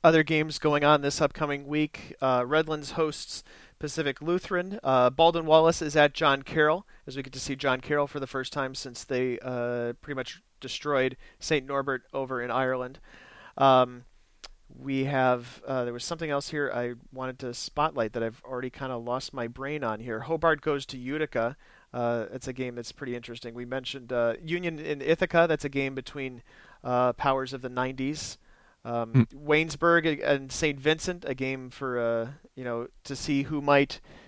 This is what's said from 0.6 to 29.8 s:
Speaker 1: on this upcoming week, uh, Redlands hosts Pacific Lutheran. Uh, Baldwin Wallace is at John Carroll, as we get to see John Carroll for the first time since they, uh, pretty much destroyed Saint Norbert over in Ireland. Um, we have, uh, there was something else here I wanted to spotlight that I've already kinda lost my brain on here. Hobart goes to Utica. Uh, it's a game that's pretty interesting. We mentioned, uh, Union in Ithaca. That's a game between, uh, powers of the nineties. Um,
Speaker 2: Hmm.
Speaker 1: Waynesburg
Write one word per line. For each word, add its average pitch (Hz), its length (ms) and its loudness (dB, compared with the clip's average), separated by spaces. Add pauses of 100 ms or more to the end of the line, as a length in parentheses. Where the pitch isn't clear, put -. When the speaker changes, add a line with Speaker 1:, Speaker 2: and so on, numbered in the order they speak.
Speaker 1:
on 147 160 8
this 143 180 -2
upcoming 143 480 -2
week, 151 540 -2
uh, 127 260 2
Redlands 151 440 0
hosts - 520 -4 (340)
Pacific 143 440 -4
Lutheran. 180 640 -2
Uh, 127 260 6
Baldwin 165 360 4
Wallace 160 360 6
is 151 140 -2
at 147 180 6
John 139 300 4
Carroll, 156 440 2 (180)
as 131 120 -10
we 135 60 -6
get 131 100 -12
to 135 60 -10
see 135 160 -6
John 131 260 0
Carroll 147 260 0
for 147 120 -8
the 135 80 -6
first 131 260 -6
time 135 200 -4
since 127 300 -10
they, 127 360 0
uh, 120 640 -4
pretty 147 140 -10
much - 260 -10 (200)
destroyed 131 560 0 (220)
Saint 139 280 0
Norbert 139 360 -2 (100)
over 131 280 -2
in 120 100 -4
Ireland. 127 480 -2 (580)
Um, 127 480 6 (640)
we 135 360 -4
have, 127 640 0
uh, 131 160 -2
there 120 100 -4
was 120 120 -10
something 165 240 -6
else 143 200 -2
here 147 240 -2
I 120 200 -4 (180)
wanted 127 280 -8
to 123 140 -6
spotlight 143 600 -2
that 117 100 -2
I've 113 220 -6
already 127 240 -8
kinda 131 280 -8
lost 120 360 -6
my 120 140 -6
brain 135 360 -8
on 110 160 -2
here. 113 220 -6
Hobart 156 400 2
goes 143 260 -2
to 135 100 -12
Utica. 127 600 -4 (360)
Uh, 120 380 -2
it's 127 160 -10
a 131 60 -8
game 123 220 -6
that's 120 160 -12
pretty 123 240 -8
interesting. 117 380 -12
We 123 120 -10
mentioned, 131 480 -8
uh, 117 300 2
Union 165 360 -4
in 151 220 -6
Ithaca. 165 460 4
That's 156 180 0
a 139 40 -2
game 139 260 -2
between, 131 480 -10 (400)
uh, 123 300 2
powers 135 400 0
of 123 80 -10
the 127 80 -8
nineties. 131 680 -4 (460)
Um, 117 280 -4
Speaker 2:
Hmm. 123 100 6 (120)
Speaker 1:
Waynesburg 156 880 2